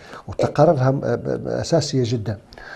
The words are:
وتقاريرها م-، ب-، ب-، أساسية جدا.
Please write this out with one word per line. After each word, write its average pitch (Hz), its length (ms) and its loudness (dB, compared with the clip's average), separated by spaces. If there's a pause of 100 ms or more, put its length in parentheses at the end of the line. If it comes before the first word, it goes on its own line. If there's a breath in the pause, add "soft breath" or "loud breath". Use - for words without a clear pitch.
(280 loud breath)
وتقاريرها 143 640 4
م-، 139 100 0
ب-، - 440 -2
ب-، 135 40 -6
أساسية 127 580 0
جدا. 110 320 -4 (380 loud breath)